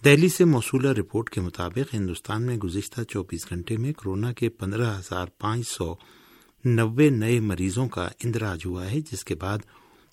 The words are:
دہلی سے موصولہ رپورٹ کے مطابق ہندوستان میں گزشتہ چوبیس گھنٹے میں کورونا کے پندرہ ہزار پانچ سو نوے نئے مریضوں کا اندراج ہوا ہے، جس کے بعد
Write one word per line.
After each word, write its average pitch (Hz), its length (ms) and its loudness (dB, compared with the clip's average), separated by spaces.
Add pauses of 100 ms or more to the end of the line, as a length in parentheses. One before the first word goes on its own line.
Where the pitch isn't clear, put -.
دہلی 147 240 8
سے 175 160 4
موصولہ 135 440 4
رپورٹ 110 420 0
کے 104 100 -4
مطابق 90 540 -4
ہندوستان 101 480 -4
میں 123 140 -2
گزشتہ 101 460 -6
چوبیس 107 480 -6
گھنٹے 117 260 -4
میں 127 160 -2
کورونا 107 400 -4
کے 113 160 -2
پندرہ 107 380 -2
ہزار 92 400 -4 (120)
پانچ 113 300 -4
سو 85 260 -4 (720)
نوے 117 460 4
نئے 117 300 2
مریضوں 98 480 0
کا 90 200 -4 (160)
اندراج 107 420 -4
ہوا 90 240 -6
ہے، 147 100 -2 (120)
جس - 120 -8
کے 95 100 -4
بعد 95 240 -2 (540)